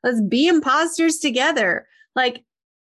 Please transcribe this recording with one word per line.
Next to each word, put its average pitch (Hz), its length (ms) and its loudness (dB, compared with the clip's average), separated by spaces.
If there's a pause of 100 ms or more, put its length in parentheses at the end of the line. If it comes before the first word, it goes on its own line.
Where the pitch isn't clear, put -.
let's 240 180 0
be 233 260 2
imposters 320 720 0
together. 254 720 -2 (280)
Like, 247 280 -2 (400)